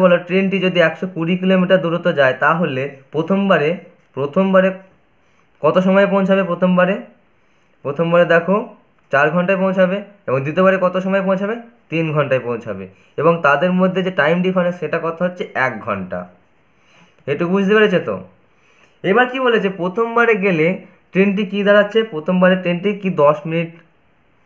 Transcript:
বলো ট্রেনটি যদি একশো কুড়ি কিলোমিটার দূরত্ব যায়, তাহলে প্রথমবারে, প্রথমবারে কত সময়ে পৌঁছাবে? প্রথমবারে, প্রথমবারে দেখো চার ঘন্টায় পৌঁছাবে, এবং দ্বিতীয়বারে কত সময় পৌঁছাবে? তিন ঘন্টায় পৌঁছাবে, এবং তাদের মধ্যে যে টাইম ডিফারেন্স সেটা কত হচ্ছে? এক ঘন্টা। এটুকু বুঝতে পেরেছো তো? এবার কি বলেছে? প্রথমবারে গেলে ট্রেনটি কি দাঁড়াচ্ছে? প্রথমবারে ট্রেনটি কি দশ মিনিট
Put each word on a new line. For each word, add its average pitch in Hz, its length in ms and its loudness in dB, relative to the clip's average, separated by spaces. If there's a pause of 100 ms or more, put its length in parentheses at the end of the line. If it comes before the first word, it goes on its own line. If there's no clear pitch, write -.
বলো 180 140 6 (100)
ট্রেনটি 190 300 0 (100)
যদি 175 120 0 (100)
একশো 165 260 -8
কুড়ি 165 260 -2
কিলোমিটার 185 440 2
দূরত্ব 170 240 -2 (120)
যায়, 131 140 4 (100)
তাহলে 151 380 0 (300)
প্রথমবারে, 165 580 0 (460)
প্রথমবারে 190 540 2 (920)
কত 156 140 2 (100)
সময়ে 196 280 4
পৌঁছাবে? 196 360 2
প্রথমবারে, 180 440 2 (920)
প্রথমবারে 170 400 2 (100)
দেখো 170 220 2 (560)
চার 139 220 4
ঘন্টায় 180 280 0
পৌঁছাবে, 190 340 0 (320)
এবং 127 160 0
দ্বিতীয়বারে 185 400 2
কত 180 100 0 (100)
সময় 190 240 -2
পৌঁছাবে? 196 260 -2 (360)
তিন 165 140 -2 (100)
ঘন্টায় 131 320 0
পৌঁছাবে, 110 380 -8 (360)
এবং 156 120 2 (140)
তাদের 147 340 2
মধ্যে 185 260 0
যে 185 140 -4
টাইম 156 160 2 (100)
ডিফারেন্স 180 360 -2
সেটা 156 240 -4
কত 165 200 -6
হচ্ছে? 180 180 -8 (200)
এক 127 80 -2 (140)
ঘন্টা। 92 340 -6 (1040)
এটুকু 170 280 -4
বুঝতে 196 200 0
পেরেছো 208 340 4
তো? 104 60 -4 (880)
এবার 214 280 2
কি 262 140 -6
বলেছে? 208 220 0 (120)
প্রথমবারে 226 540 0 (100)
গেলে 165 220 2 (460)
ট্রেনটি 196 380 0
কি 196 160 -6
দাঁড়াচ্ছে? 202 320 4 (140)
প্রথমবারে 185 500 2
ট্রেনটি 175 280 -2 (120)
কি 185 60 -4 (140)
দশ 151 140 6 (120)
মিনিট 165 220 -4 (760)